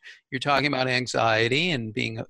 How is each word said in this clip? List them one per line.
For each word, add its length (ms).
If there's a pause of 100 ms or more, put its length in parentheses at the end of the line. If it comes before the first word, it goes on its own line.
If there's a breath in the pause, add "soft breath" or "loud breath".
(320 loud breath)
you're 80
talking 280
about 200
anxiety 840
and 220
being, 360